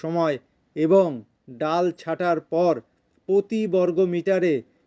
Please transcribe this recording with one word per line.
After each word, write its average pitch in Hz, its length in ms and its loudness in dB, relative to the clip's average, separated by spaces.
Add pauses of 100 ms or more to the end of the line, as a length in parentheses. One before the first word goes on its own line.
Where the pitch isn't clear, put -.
সময় 160 360 -2 (400)
এবং 160 460 2 (280)
ডাল 156 340 -2 (160)
ছাঁটার 165 400 -2
পর 165 340 0 (520)
প্রতি 202 400 0
বর্গ 180 320 0 (160)
মিটারে 175 400 0 (320)